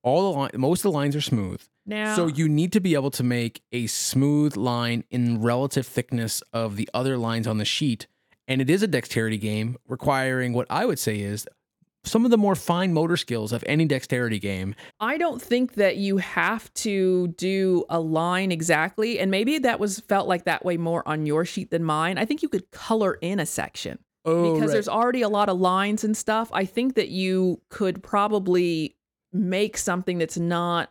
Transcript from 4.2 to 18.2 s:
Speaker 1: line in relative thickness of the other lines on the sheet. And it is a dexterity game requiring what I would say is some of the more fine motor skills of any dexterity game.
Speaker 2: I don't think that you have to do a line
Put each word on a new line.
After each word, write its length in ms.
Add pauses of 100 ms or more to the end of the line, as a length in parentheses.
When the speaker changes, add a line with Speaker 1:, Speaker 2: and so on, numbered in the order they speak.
Speaker 1:
line 540
in 300
relative 440
thickness 560 (120)
of 220
the 180
other 240
lines 300
on 120
the 60
sheet. 420 (400)
And 140
it 80
is 120
a 60
dexterity 500
game 400 (100)
requiring 680
what 180
I 140
would 140
say 200
is 280 (560)
some 200
of 80
the 60
more 180
fine 380
motor 240
skills 340
of 160
any 180
dexterity 540
game. 340 (280)
Speaker 2:
I 160
don't 240
think 320
that 240
you 200
have 580
to 520 (100)
do 520
a 100
line 520